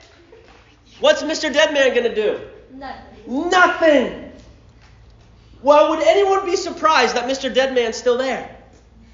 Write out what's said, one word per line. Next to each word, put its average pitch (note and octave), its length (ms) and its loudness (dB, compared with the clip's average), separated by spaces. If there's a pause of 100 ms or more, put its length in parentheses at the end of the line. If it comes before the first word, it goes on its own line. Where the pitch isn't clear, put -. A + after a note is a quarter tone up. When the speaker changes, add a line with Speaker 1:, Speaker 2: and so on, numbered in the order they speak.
(1000)
Speaker 1:
What's D4 220 2
Mister D4+ 300 -4
Dead D4+ 220 0
Man C4 200 2
gonna A#3 220 -2
do? G#3 240 -2 (320)
Speaker 2:
Nothing. C4+ 760 -10
Speaker 1:
Nothing. E4 840 2 (1300)
Well, D4 280 4
would D#4 120 -2
anyone G4 440 2
be F4 100 -4
surprised C#4 600 0
that A#3+ 120 -4
Mister C4+ 220 -6
Dead C4 260 0
Man's A3+ 220 -2
still A#3+ 200 0
there? B3+ 320 -6 (640)